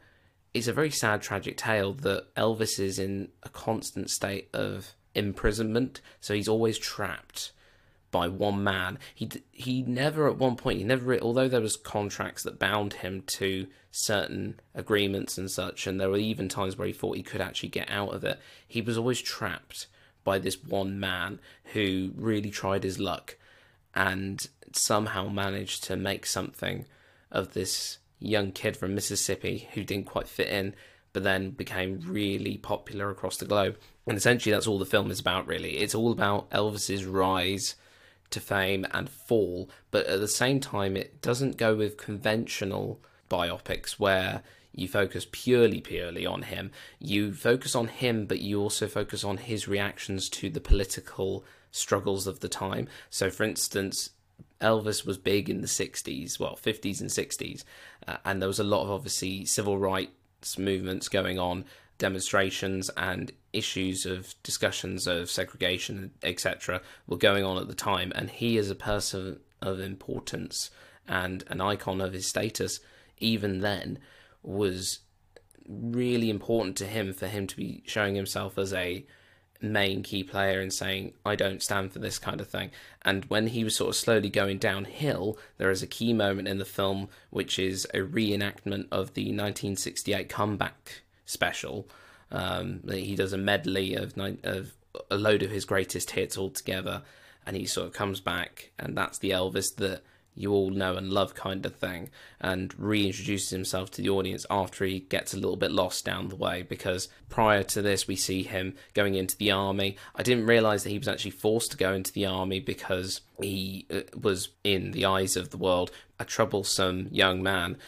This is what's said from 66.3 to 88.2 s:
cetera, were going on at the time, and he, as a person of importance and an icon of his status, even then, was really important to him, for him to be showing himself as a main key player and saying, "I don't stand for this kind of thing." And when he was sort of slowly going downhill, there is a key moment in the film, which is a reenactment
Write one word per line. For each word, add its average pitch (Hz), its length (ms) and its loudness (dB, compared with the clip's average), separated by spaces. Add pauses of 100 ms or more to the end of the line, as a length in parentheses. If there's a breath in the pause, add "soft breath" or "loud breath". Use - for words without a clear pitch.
cetera, 90 420 -2 (240 loud breath)
were 90 120 -2
going 98 260 6
on 95 140 0
at - 100 -4
the - 80 -10
time, 92 400 0
and - 140 -2
he, 117 280 0
as 101 120 2
a 95 60 -4
person 98 640 -2 (220)
of 95 180 -2
importance - 920 -6 (380 loud breath)
and 92 400 -2
an 92 140 -4
icon 98 400 0
of 95 120 -2
his 95 140 -6
status, 98 520 -2 (380 loud breath)
even 104 420 2
then, 98 400 -2 (420 loud breath)
was 92 580 -2 (680)
really 117 640 0
important 101 480 0
to 98 80 -4
him, 98 280 -2
for 92 140 -6
him 101 180 -2
to 92 100 -8
be - 300 -8
showing 101 300 2
himself 98 420 -2
as 98 160 0
a 90 320 -2 (580 soft breath)
main 101 380 2
key 98 220 -2
player 98 360 2
and 95 140 -2
saying, 95 400 -4 (100)
"I 104 120 0
don't 98 260 0
stand 98 300 0
for - 80 -10
this 98 180 -4
kind 101 240 -4
of 95 60 -8
thing." 95 240 -6 (320 loud breath)
And 98 220 2
when 110 220 2
he 117 160 0
was 107 120 0
sort - 140 2
of 104 60 0
slowly 104 340 4
going 98 280 2
downhill, 98 800 -2 (200 loud breath)
there 95 120 4
is 95 140 2
a 92 40 -6
key 117 260 0
moment 98 340 2
in 98 100 -2
the 95 80 -4
film, 98 440 0 (200 loud breath)
which 95 300 -2
is 95 340 0
a 101 60 0
reenactment 101 920 -2